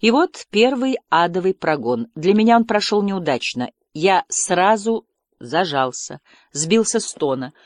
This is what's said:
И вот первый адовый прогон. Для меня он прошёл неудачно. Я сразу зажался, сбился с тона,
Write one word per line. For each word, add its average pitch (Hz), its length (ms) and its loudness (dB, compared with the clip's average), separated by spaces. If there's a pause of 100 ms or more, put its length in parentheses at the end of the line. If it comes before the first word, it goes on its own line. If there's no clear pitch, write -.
И 220 100 2
вот 320 400 0
первый 247 480 2 (100)
адовый 175 460 0
прогон. 135 600 -2
Для 175 200 2
меня 220 220 4
он 233 100 2
прошёл 208 360 0
неудачно. 156 680 -4 (240)
Я 180 340 2
сразу 202 760 0 (340)
зажался, 139 800 -4 (320)
сбился 202 480 0
с - 140 -8
тона, 135 400 -4 (120)